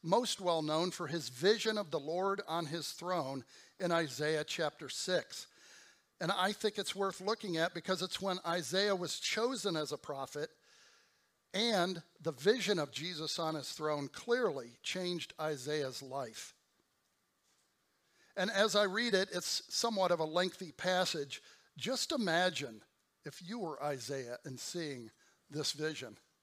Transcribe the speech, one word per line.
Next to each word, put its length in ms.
most 380
well 220
known 280
for 160
his 220
vision 500
of 120
the 100
Lord 480
on 180
his 220
throne 560
in 140
Isaiah 520
chapter 440
six. 580
And 120
I 200
think 260
it's 180
worth 240
looking 380
at 160
because 280
it's 180
when 260
Isaiah 500
was 240
chosen 560
as 160
a 60
prophet, 520
and 480
the 120
vision 460
of 120
Jesus 480
on 160
his 160
throne 380
clearly 640
changed 580
Isaiah's 600
life. 520
And 140
as 260
I 80
read 300
it, 180
it's 360
somewhat 420
of 100
a 40
lengthy 480
passage. 680
Just 360
imagine 680
if 160
you 180
were 240
Isaiah 640
and 140
seeing 520
this 220
vision. 460